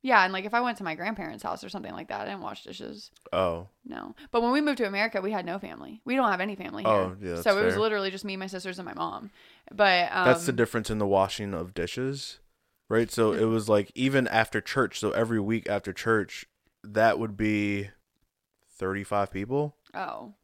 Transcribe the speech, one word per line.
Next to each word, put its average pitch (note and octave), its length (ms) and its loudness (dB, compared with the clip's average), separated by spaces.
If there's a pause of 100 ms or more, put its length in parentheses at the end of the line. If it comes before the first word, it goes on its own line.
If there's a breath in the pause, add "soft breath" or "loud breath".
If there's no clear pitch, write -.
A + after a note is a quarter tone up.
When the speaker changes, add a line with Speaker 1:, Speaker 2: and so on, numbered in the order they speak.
Speaker 1:
yeah, A#3+ 220 6
and, F#3+ 100 2
like, F#3+ 100 -4
if G#3 100 -4
I A#3 80 4
went A#3+ 180 -2
to G3+ 40 -8
my D#3+ 120 -4
grandparents' - 480 -6
house - 200 -6
or G3 60 -12
something F#3+ 240 -10
like - 160 -12
that, - 120 -6
I - 40 -6
didn't G3 160 -8
wash - 220 -12
dishes. - 460 -14 (220)
Speaker 2:
Oh. F2 360 0 (180)
Speaker 1:
No. G#1+ 300 -12 (160 loud breath)
But A#3 100 2
when A#3+ 100 2
we C#4 80 2
moved D4 200 0
to A3 80 0
America, G3+ 340 -2
we G3+ 100 -4
had F#3 140 -4
no F3 140 -6
family. - 440 -14
We B3 120 -2
don't B3+ 140 4
have F#3 120 0
any G3+ 140 -4
family G3 280 -10
here. A2 80 4
Speaker 2:
Oh, F#2 300 2
yeah, F2+ 140 -6
that's E2+ 80 -6
Speaker 1:
So G3 140 4
it - 60 2
was F2+ 120 4
Speaker 2:
fair. - 60 0
Speaker 1:
literally G#3 300 0
just F#3+ 140 -10
me, G3 100 -6
my F#3+ 120 -8
sisters, F#3 320 -10
and F3+ 60 -10
my - 100 -12
mom. E3 340 -6 (420 soft breath)
But, F#3+ 400 6
um, - 140 2
Speaker 2:
That's C3 200 6
the C#3 60 0
difference A#2 380 0
in A2 80 0
the G#2 100 0
washing G2 460 2
of F2+ 200 -6
dishes, C3 680 -6 (500)
right? A2+ 200 4
So A2 240 4
it A2 120 4
was, A2 240 2
like, G#2 260 4
even C3 320 2
after A2+ 320 2
church, - 400 -2
so G#2 120 0
every A2+ 280 2
week G#2 300 -2
after G2+ 240 -2
church, A2 520 0 (400)
that G#2+ 320 4
would G#2+ 200 -4
be G#2 520 0 (880)
thirty-five G2 540 -2
people. C3 460 -4 (160)
Speaker 1:
Oh. F#3 400 -10 (100)